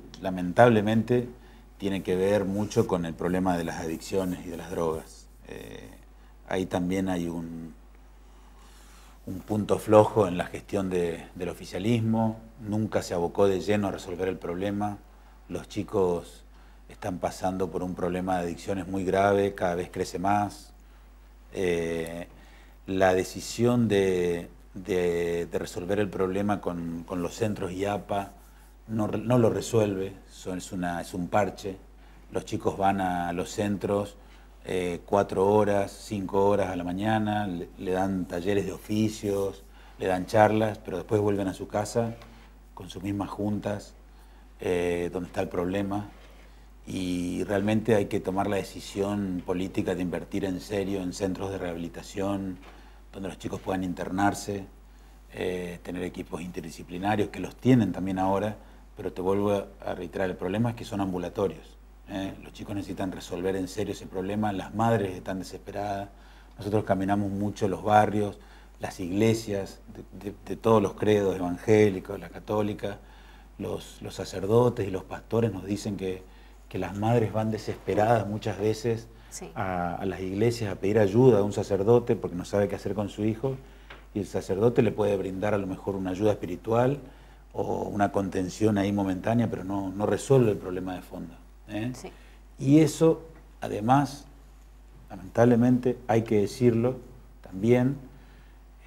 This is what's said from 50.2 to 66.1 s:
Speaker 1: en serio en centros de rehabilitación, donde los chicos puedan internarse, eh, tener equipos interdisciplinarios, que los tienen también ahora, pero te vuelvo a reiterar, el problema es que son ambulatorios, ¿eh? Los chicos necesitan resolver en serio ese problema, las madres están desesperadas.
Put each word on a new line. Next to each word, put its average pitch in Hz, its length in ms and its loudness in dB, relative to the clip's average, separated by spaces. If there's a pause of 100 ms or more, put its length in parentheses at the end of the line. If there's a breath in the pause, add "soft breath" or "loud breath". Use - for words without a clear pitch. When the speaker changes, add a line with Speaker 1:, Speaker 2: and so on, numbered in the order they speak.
Speaker 1:
en 92 160 -2
serio 98 420 -4
en 90 120 -4
centros 98 380 -2
de 95 80 -6
rehabilitación, 92 1000 -6 (560 soft breath)
donde 95 160 -8
los 82 80 -12
chicos - 240 -8
puedan 92 240 -2
internarse, 98 800 -2 (680 soft breath)
eh, 90 500 -4
tener 90 200 -8
equipos 87 380 -8
interdisciplinarios, 90 880 -4
que 98 100 -12
los 90 160 -8
tienen 113 380 4
también 92 260 -4
ahora, 98 380 0 (400 soft breath)
pero 95 160 -8
te 95 80 -8
vuelvo 101 460 2 (160)
a 95 120 -4
reiterar, 90 340 -4
el 90 60 -4
problema 107 360 -2
es 117 40 -6
que - 100 -10
son 101 160 -6
ambulatorios, 92 760 -4 (320)
¿eh? 98 340 -8
Los - 100 -18
chicos 104 220 -10
necesitan 92 360 -6
resolver 90 440 -4
en 92 120 -4
serio 101 260 -4
ese 98 120 -12
problema, 101 460 -2
las 92 240 -6
madres 104 400 2
están 95 240 -8
desesperadas. 101 680 -8 (480 soft breath)